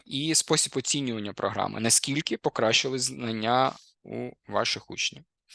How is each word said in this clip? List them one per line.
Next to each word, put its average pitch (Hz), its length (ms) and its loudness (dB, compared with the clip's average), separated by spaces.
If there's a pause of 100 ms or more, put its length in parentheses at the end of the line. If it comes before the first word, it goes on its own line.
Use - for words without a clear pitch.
і 151 300 -2
спосіб - 420 2
оцінювання 120 560 -2
програми, 98 480 -2
наскільки 135 560 2
покращились 127 680 2
знання 120 680 0 (300)
у 120 280 -8 (180)
ваших 107 420 -2
учнів. - 340 -6 (300)